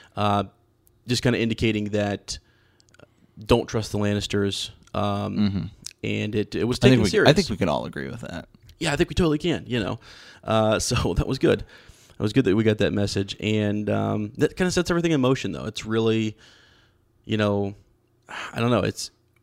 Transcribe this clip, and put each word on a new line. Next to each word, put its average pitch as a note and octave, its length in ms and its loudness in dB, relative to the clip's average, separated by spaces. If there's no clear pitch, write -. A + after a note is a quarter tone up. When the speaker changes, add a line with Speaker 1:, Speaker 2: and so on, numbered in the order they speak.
Speaker 1:
uh, G2+ 300 2
just A#2+ 140 0
kinda B2 180 2
indicating A2 500 0
that, G2+ 500 -2
uh, - 40 -20
don't A#2+ 220 0
trust A2 240 -6
the G#2 80 -2
Lannisters. G2+ 720 -2
Um, G2+ 420 -4
Speaker 2:
Mm-hmm. G2+ 260 0
Speaker 1:
and G#2 320 -4
it, G#2 200 -2
it E2 80 0
was A#2+ 160 -2
Speaker 2:
I - 20 -6
think G3 120 8
Speaker 1:
taken A2+ 100 4
Speaker 2:
we, G2+ 60 2
Speaker 1:
serious. E3 200 4
Speaker 2:
I D3 40 8
think E3+ 180 0
we G2 60 -6
can F2+ 120 0
all B1+ 160 -2
agree C2+ 240 -8
with - 120 -12
that. - 260 -12
Speaker 1:
Yeah, D#3 120 -2
I C#3+ 40 -2
think E3 140 0
we D3+ 60 -10
totally D#3 220 2
can, D3+ 300 -2
you A#2+ 120 -2
know. G#2 200 -2
Uh, G#2+ 360 2
<laughs> - 0 -
so G#2 340 0
that - 140 0
was C3 100 -2
good. - 260 2
It - 60 -8
was G#2+ 80 0
good C3 140 4
that F#2+ 100 4
we A2 80 4
got G#2+ 140 4
that F2+ 160 2
message. G2+ 480 -2
And, G#2 480 0
um, G#2 480 -2
that - 180 0
kinda F3+ 160 0
sets F3+ 180 0
everything E3+ 220 2
in D3 80 4
motion, B2+ 320 2
though. C2+ 140 -8
It's - 200 -10
really, A2 520 0
you A2 100 -4
know, G2+ 400 0
I A#2 80 -4
don't A#2+ 100 2
know. A2+ 120 4
It's, - 280 -4